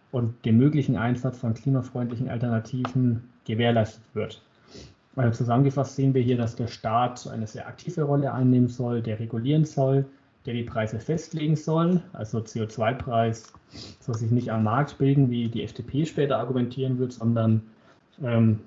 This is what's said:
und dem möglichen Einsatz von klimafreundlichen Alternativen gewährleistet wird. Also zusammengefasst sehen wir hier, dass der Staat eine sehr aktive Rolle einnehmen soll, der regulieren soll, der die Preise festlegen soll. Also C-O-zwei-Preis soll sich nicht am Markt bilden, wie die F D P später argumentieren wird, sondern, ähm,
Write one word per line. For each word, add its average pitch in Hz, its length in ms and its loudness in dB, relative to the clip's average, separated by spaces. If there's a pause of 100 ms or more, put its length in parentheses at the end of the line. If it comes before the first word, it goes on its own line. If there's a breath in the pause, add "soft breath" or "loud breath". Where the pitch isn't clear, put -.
(120)
und 117 320 -4
dem 113 140 4
möglichen 139 400 4
Einsatz 120 400 -2
von 113 160 -4
klimafreundlichen 123 760 -4
Alternativen 120 960 -2 (220)
gewährleistet 113 580 0 (100)
wird. - 280 -6 (760 loud breath)
Also 117 220 2
zusammengefasst 135 580 2
sehen 135 180 2
wir 127 100 4
hier, 123 140 2
dass 117 180 -2
der 117 120 -4
Staat 120 600 -2
eine 113 180 -6
sehr - 220 -12
aktive - 360 -8
Rolle 139 300 0
einnehmen 127 340 4
soll, 120 340 -4
der 107 180 -4
regulieren 117 440 0
soll, 135 420 2 (400 loud breath)
der 117 100 -6
die 120 80 -4
Preise 113 360 -4
festlegen 156 560 -2
soll. 170 460 0 (120)
Also 110 280 -6
C-O-zwei-Preis 113 1120 -2 (460 loud breath)
soll 117 160 -6
sich 113 160 -2
nicht 123 200 0
am 110 120 0
Markt 123 340 0
bilden, 139 320 4
wie 120 200 -2
die 117 140 -6
F 107 100 -10
D 113 100 -12
P 151 220 -2
später 135 340 0
argumentieren 127 580 -2
wird, 123 160 -2
sondern, 113 480 2 (640 loud breath)
ähm, 113 440 4